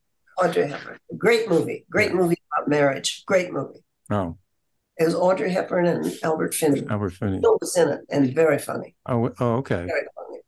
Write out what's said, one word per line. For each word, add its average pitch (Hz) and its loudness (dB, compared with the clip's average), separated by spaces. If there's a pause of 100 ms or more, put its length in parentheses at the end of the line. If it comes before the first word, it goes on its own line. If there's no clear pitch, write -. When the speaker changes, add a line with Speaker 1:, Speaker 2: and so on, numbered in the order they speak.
(380)
Speaker 1:
Audrey 175 2
Hepburn. - -12 (200)
Great 226 2
movie. - 0
Great 208 0
Speaker 2:
Yeah. 180 0
Speaker 1:
movie 175 2 (160)
about 151 -4
marriage. 143 0
Great 185 0
movie. 139 -8 (300)
Speaker 2:
Oh. 92 -2 (600)
Speaker 1:
It 165 2
was 165 2
Audrey 185 2
Hepburn 180 0
and 160 0
Albert 160 -2
Finney. 147 0
Speaker 2:
Albert 101 -2
Finney. 95 -4
Speaker 1:
Phil - 6
was - -6
in 165 6
it - -2
and 131 2
very 156 4
funny. - -8 (120)
Speaker 2:
Oh, 131 -2 (160)
w-, - -12
oh, 120 2
okay. 95 -2
Speaker 1:
Very - -4 (120)
funny. - -14